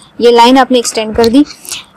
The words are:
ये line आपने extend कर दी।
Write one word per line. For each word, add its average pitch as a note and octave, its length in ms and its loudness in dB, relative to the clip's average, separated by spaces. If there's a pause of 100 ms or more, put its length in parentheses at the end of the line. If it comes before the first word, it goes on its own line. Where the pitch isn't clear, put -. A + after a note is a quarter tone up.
(200)
ये A#3+ 120 0
line A#3+ 260 4
आपने B3+ 220 0
extend A3 360 -8
कर A#3 140 0
दी। C#4+ 160 2 (520)